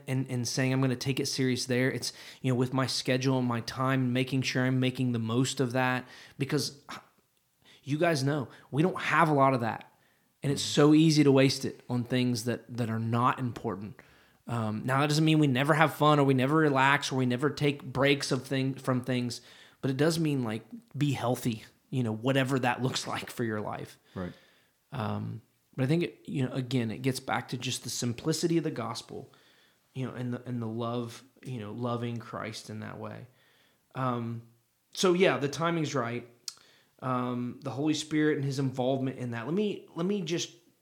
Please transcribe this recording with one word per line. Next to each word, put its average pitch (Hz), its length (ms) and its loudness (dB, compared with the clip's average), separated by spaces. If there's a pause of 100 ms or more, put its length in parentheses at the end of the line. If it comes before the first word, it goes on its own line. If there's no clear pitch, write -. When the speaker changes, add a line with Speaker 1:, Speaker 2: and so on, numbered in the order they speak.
Speaker 1:
and, 131 240 -2
and 123 160 -2
saying, 131 260 0
"I'm 131 80 2
gonna 131 140 2
take 135 240 -4
it 135 80 -2
serious 127 400 0
there." 127 240 2
It's, - 220 -6 (280)
you 131 120 2
know, - 40 2
with 127 160 0
my 131 140 0
schedule 131 540 0
and 123 80 0
my 117 140 -2
time, 131 500 0
making 131 300 0
sure 127 220 0
I'm 131 140 2
making 127 320 0
the 117 80 0
most 117 400 0
of 123 140 0
that, 127 320 0 (340)
because 143 380 -2 (1040)
you 143 160 -2
guys 165 240 2
know 143 240 0 (240)
we 156 120 2
don't 180 180 0
have 156 280 4
a 156 40 4
lot 135 220 6
of 120 80 0
that. - 220 -4 (600)
And 143 80 0
it's 135 100 -4
Speaker 2:
Mm-hmm. - 120 -4
Speaker 1:
so 151 200 8
easy 151 300 8
to 139 80 8
waste 135 320 4
it - 240 -6
on 123 160 -2
things 123 400 0
that, 120 180 -2 (140)
that 117 120 -2
are 110 120 -2
not 117 400 2
important. 110 560 -6 (500)
Um, 110 380 -4
now, 131 160 2
that 151 80 2
doesn't 151 160 2
mean 156 160 6
we 151 80 6
never 139 260 4
have 151 200 4
fun 147 260 6
or 139 40 6
we 135 100 6
never 131 220 2
relax 139 540 4
or 135 60 -2
we 131 100 2
never 123 240 2
take 143 340 0
breaks 139 480 2
of 127 120 -2
thing, 135 300 -2
from 127 260 0
things, 123 400 -4 (400)
but 131 100 -2
it 135 60 -2
does 160 240 2
mean, 147 240 0
like, 110 180 -4 (340)
be 139 160 2
healthy, 120 520 -2 (260)
you 127 140 -2
know, 110 100 -2
whatever 131 460 0
that 123 220 0
looks - 240 -2
<laughs> - 20 -10
like - 220 -6
for - 140 -6
your 107 160 -4
life. - 380 -10 (160)
Speaker 2:
Right. 90 180 -8 (600)
Speaker 1:
Um, 107 480 -6 (360)
but 131 80 0
I - 20 0
think, 165 160 2
it, - 240 -6
you 135 200 -2
know, - 60 -4
again, 123 380 -2
it 71 120 -8
gets 131 180 0
back - 280 -4
to 135 80 -8
just 123 280 -6
the 127 40 -10
simplicity 156 680 -2
of 147 60 -2
the 156 60 -4
gospel, - 600 -10 (640)
you 131 120 -6
know, 110 60 -8
and 123 220 -6
the, - 100 -8
and 123 160 -6
the 113 60 -4
love, 117 560 -6 (200)
you 127 180 -8
know, 104 120 -10
loving 120 460 -4
Christ 110 500 -10
in 110 120 -10
that 101 180 -12
way. 110 280 -12 (680)
Um, 120 480 -4 (500)
so 180 220 2
yeah, 170 240 4
the 139 100 -2
timing's 156 460 -2
right. 120 320 -4 (760)
Um, 123 640 -4
the 131 80 -6
Holy 147 240 0
Spirit 151 420 0
and 135 80 -4
his 135 140 -4
involvement 131 600 -2
in 123 120 -6
that. 117 160 -6
Let 151 80 -2
me, 208 320 -2 (100)
let 170 80 -4
me 202 160 -2
just 165 300 -4 (320)